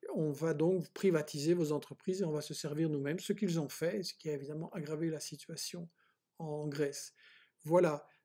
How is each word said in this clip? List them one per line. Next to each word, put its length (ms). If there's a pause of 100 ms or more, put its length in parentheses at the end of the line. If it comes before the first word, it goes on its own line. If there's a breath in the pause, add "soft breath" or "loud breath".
(140)
on 180
va 220
donc 360
privatiser 640
vos 180
entreprises 500
et 40
on 60
va 100
se 120
servir 360
nous-mêmes », 300
ce 140
qu'ils 260
ont 100
fait, 300
et 40
ce 100
qui 160
a 40
évidemment 380
aggravé 380
la 100
situation 720 (480)
en 300
Grèce. 460 (500 soft breath)
Voilà, 440 (180 soft breath)